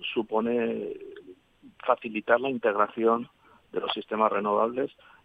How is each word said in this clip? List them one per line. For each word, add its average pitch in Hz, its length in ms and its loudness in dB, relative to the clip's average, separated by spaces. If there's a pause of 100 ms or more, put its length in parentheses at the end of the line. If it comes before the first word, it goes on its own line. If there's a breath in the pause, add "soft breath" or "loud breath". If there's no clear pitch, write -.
(140)
supone 113 800 -2 (920)
facilitar 117 540 2
la 135 100 -2
integración 113 800 2 (440 soft breath)
de - 80 -6
los - 120 -2
sistemas 107 400 0
renovables 110 600 0 (340 soft breath)